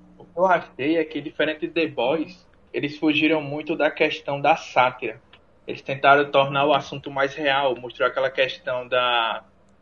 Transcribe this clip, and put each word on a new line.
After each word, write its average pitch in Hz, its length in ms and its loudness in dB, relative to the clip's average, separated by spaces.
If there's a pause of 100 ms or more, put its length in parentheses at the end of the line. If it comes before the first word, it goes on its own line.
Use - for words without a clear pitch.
(180)
O - 60 -20
que - 140 -10
eu 180 80 4
achei 165 520 0
é 160 60 0
que, 156 180 -8
diferente 156 440 -4
de - 20 -14
The 165 200 -2
Boys, 135 580 -4 (240)
eles 143 280 -6
fugiram 156 420 2
muito 151 340 -8
da 151 160 2
questão 151 480 -2
da 143 180 4
sátira. 127 640 -2 (460)
Eles - 140 -12
tentaram 139 500 4
tornar 139 360 2
o 147 80 4
assunto 139 360 -6
mais 139 240 -2
real, 139 420 0
mostrou 123 300 -4
aquela 131 240 -2
questão 127 560 -4
da, 120 560 0 (400)